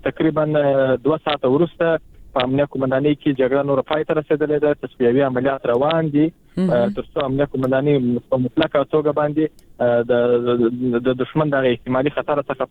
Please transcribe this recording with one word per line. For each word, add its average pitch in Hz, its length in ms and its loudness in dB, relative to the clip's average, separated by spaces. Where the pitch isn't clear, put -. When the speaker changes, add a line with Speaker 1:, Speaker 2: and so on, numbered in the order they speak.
Speaker 1:
تقریباً، 156 380 0
اه، 139 540 2
دوه 135 200 0
ساعته 147 320 -2
وروسته 165 500 0
په 127 100 0
امنیه 135 200 0
قومندانۍ 135 500 0
کې 147 180 -2
جګړه 135 340 0
نوره 139 140 0
پای 156 240 -2
ته 160 100 -4
رسېدلې 151 440 -2
ده. 147 140 2
تصفیوي 131 500 0
عملیات 135 440 -2
روان 151 440 0
دي، 151 220 2
Speaker 2:
مهم. 180 140 0
Speaker 1:
اه، 120 180 2
تر 104 140 -6
څو - 220 -6
امنیه 135 200 0
قومندانۍ 131 760 0
په 131 60 0
مطلقه 139 480 0
توګه 151 280 0
باندې، 151 360 -2
اه، 120 220 2
د، 120 100 -2
د، 127 60 -2
د 127 140 0
دشمن 151 280 -2
دغه 135 180 2
احتمالي 127 420 -2
خطر 143 300 -4
څخه 135 300 -6